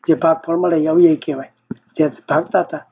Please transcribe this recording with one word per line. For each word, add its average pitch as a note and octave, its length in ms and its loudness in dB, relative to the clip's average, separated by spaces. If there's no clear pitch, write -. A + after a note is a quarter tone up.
જે E3 60 2
ભાગફળ D#3+ 420 -2
મળે E3+ 280 0
એ D#3 40 -2
અવ્યય D#3+ 280 4
કહેવાય. C3+ 360 -8
જે D#3 100 2
ભાગતા E3+ 540 -2
હતા D#3 300 -10